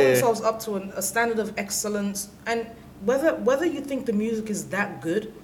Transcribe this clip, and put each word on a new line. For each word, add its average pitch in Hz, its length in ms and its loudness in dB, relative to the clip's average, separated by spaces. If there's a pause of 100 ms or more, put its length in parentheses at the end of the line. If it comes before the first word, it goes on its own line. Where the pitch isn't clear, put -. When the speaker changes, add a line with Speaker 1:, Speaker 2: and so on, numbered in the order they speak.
Speaker 1:
yeah. 262 80 8
Speaker 2:
themselves 226 300 4
up 220 240 0
to 208 100 -4
an, 196 200 -6
a 190 60 -6
standard 233 380 0
of 202 180 -4
excellence. 202 720 -4 (180)
And 233 220 -4 (380)
whether, 277 300 4
whether 277 300 2
you 285 160 0
think 269 240 -4
the 226 80 0
music 220 380 -2
is 160 180 -4
that 190 320 -4
good 180 320 -2 (100)